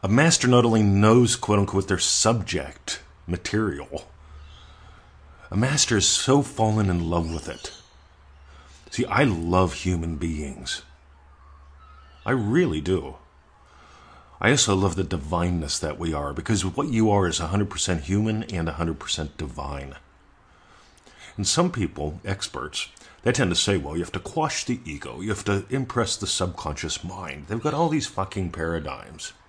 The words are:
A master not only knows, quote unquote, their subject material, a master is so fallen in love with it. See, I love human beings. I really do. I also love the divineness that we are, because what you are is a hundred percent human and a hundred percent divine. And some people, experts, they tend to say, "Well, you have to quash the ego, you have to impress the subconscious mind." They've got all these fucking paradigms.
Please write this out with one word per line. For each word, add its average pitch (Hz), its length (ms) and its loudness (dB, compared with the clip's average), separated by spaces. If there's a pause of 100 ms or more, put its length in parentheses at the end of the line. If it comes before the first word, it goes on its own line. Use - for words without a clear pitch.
A 95 80 -2
master 139 380 4
not 123 180 8
only 113 200 6
knows, 107 500 8
quote 104 240 2
unquote, 98 300 0
their 92 100 2
subject - 1000 -2 (260)
material, 85 800 -4 (1400)
a - 60 -2
master 123 400 2
is 92 100 4
so - 340 4
fallen 110 480 2
in 87 220 0
love 82 240 0
with 80 140 -10
it. - 240 -12 (1160)
See, - 160 -2
I 120 180 2
love 90 500 2
human 85 400 -2
beings. 76 680 -6 (1400)
I 110 60 -2
really 117 500 2
do. 76 360 -2 (1200)
I - 120 2
also 117 260 4
love 95 200 2
the 95 60 -2
divineness 85 760 -2
that 73 200 -6
we 82 140 -4
are, 71 220 -4
because 98 280 -2
what 95 260 -2
you 110 220 4
are 101 160 4
is 85 140 -2
a 85 60 -4
hundred 98 240 0
percent 85 320 -2
human 107 420 0
and 85 240 -4
a 80 40 -6
hundred 80 260 -4
percent - 400 -6
divine. 69 560 -10 (1400)
And 98 80 -2
some 175 260 2
people, 76 500 -4
experts, - 680 -6 (340)
they 117 100 2
tend 107 180 2
to 85 60 0
say, 98 220 2
"Well, 71 160 -6
you 85 80 -2
have 85 100 -8
to 90 80 -6
quash - 440 -4
the 127 200 -2
ego, 67 380 -12
you 104 80 -4
have 98 160 -4
to 98 240 0
impress 127 460 -2
the 98 100 -6
subconscious 82 760 -4
mind." 76 460 -10
They've 113 140 -4
got 147 100 0
all 160 160 0
these 151 180 0
fucking 95 460 -4
paradigms. 80 800 -6 (160)